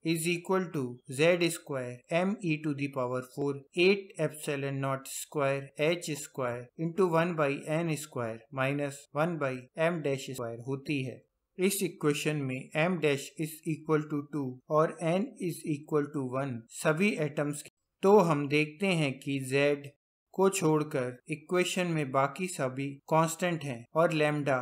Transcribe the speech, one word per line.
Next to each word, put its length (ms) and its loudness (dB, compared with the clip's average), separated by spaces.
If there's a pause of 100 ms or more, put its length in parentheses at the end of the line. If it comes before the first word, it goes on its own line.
is 200 0
equal 360 0 (120)
to 80 -2 (340)
Z 340 4
square 440 -8 (240)
m 160 0 (100)
e 200 2
to 100 0
the 220 -4
power 240 -2 (160)
four 160 -2 (240)
eight 420 4
epsilon 600 -2
naught 260 -2
square 560 -2 (160)
H 380 0
square 500 -6 (120)
into 360 2
one 200 4
by 140 2 (280)
n 200 0
square 420 -6 (140)
minus 480 -2 (120)
one 300 0
by 120 -2 (320)
m 160 -2
dash 320 -2
square 320 -8
होती 360 -2
है। 180 -8 (360)
इस 260 2
इक्वेशन 520 0
में 420 -4
m 260 2
dash 200 2 (180)
is 120 -4 (160)
equal 400 0
to 140 -2 (100)
two 140 -2 (220)
और 340 2
n 200 2 (240)
is 140 -6 (120)
equal 420 -2
to 100 -2 (100)
one 200 -4 (140)
सभी 400 2 (120)
एटम्स 400 -2
के, 80 -16 (340)
तो 160 10
हम 280 2
देखते 400 0
हैं 320 2
कि 200 -4 (140)
Z 360 2 (420)
को 180 4
छोड़कर 680 0 (120)
इक्वेशन 580 -2
में 240 -2
बाकी 360 0
सभी 420 -4 (200)
कांस्टेंट 540 2
हैं 220 -8 (100)
और 180 4
lambda 480 2